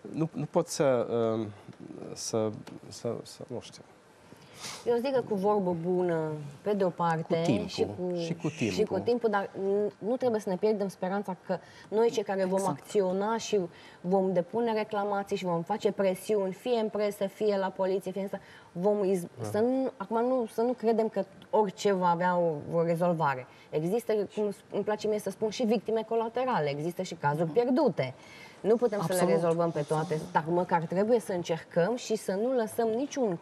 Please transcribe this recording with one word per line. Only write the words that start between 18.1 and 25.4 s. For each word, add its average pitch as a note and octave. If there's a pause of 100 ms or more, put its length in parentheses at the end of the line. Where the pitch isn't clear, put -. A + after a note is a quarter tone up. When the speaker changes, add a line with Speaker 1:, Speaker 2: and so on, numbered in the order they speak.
Speaker 2:
fie G3
în G3
sta-, G3 (320)
vom G#3
iz-, F#3 (160)
Speaker 1:
Da. A2
Speaker 2:
să G#3
nu, B3+
acum A3 (100)
nu, B3+
să -
nu A#3+
credem A3
că G3 (260)
orice G3+
va F#3
avea F3
o, D#3+
o E3
rezolvare. E3 (220)
Există, F#3 (220)
cum G#3
s-, G3 (140)
îmi G3+
place G#3
mie G#3+
să G3
spun, A3